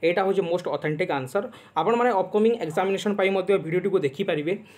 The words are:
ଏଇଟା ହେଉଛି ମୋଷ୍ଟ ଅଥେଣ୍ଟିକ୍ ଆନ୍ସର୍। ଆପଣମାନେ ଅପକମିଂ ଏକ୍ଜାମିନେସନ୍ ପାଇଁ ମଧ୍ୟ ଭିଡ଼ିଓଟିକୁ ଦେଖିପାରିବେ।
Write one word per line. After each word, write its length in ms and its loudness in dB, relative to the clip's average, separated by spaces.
ଏଇଟା 220 2
ହେଉଛି 180 2
ମୋଷ୍ଟ 260 -2
ଅଥେଣ୍ଟିକ୍ 500 -2
ଆନ୍ସର୍। 280 -4
ଆପଣମାନେ 340 2
ଅପକମିଂ 320 2
ଏକ୍ଜାମିନେସନ୍ 520 -2
ପାଇଁ 140 2
ମଧ୍ୟ 280 0
ଭିଡ଼ିଓଟିକୁ 400 0
ଦେଖିପାରିବେ। 560 -2